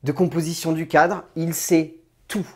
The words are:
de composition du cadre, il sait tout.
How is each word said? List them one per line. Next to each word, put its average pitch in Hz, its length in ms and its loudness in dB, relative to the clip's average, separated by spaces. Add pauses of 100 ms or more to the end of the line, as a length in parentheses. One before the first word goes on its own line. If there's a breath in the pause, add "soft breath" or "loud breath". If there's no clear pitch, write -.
de 139 100 0
composition 165 600 2
du 160 160 -2
cadre, 170 360 0 (120)
il 165 180 -2
sait 160 460 0 (260)
tout. 202 300 -4